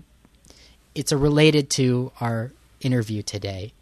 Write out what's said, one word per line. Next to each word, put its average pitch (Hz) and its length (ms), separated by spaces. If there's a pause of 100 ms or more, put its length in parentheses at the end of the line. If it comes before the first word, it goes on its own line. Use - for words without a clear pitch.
(960)
it's 147 160
a 151 60
related 147 540
to 127 480
our 117 320 (300)
interview 113 400
today 98 600